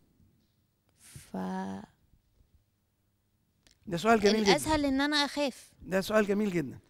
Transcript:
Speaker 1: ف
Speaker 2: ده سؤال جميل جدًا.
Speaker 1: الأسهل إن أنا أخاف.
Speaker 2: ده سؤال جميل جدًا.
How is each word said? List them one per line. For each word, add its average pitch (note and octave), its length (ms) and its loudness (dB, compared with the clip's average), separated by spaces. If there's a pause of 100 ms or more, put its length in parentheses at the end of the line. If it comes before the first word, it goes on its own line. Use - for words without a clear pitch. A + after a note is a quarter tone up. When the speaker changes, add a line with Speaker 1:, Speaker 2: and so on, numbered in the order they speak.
(1000)
Speaker 1:
ف - 380 -16 (2500)
Speaker 2:
ده F3 100 -6
سؤال A3 220 4
جميل G#3 240 4
جدًا. - 80 4
Speaker 1:
الأسهل D4+ 340 2
إن C4+ 160 0
أنا D4 140 0
أخاف. C#4+ 560 -4 (100)
Speaker 2:
ده F#3 200 -2
سؤال G#3+ 260 2
جميل G3+ 240 0
جدًا. D3 280 -4 (100)